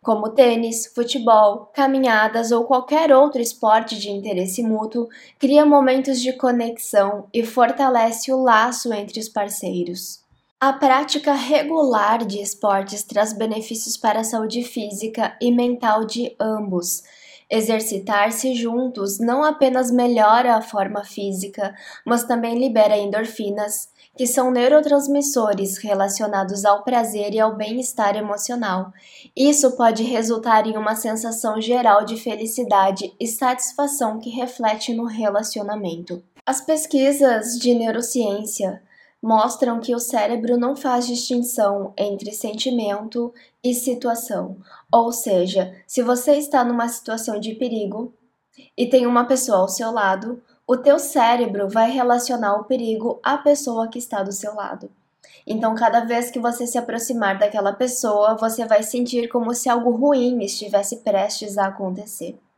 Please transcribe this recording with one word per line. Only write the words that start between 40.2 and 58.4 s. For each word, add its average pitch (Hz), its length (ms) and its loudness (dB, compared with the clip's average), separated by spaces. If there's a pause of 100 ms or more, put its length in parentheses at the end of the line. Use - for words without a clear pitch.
não 240 200 0
faz 247 320 -2
distinção 240 880 -2
entre 202 340 -6
sentimento 220 1000 -4 (300)
e 247 100 0
situação. 233 840 -4 (340)
Ou 233 200 4
seja, 190 640 -2 (120)
se - 160 -2
você 247 340 2
está 285 260 0
numa 240 240 0
situação 226 520 -6
de 220 160 -8
perigo 220 580 -6 (640)
e 240 80 2
tem 247 220 6
uma 240 180 4
pessoa 262 320 2
ao 185 100 4
seu 226 240 -4
lado, 214 500 -2 (260)
o 254 100 4
teu 277 200 6
cérebro 233 720 0
vai 226 240 2
relacionar 240 640 0
o 214 80 -2
perigo 226 600 -2
à 277 140 0
pessoa 269 500 0
que 226 120 -10
está 214 240 -6
do 196 80 -6
seu 208 240 -8
lado. 196 340 -10 (560)
Então, 220 300 -2
cada 226 260 2
vez 240 300 -4
que 254 80 -6
você 240 260 -4
se 233 120 -4
aproximar 233 600 -2
daquela 202 360 0
pessoa, 220 640 2
você 226 300 -2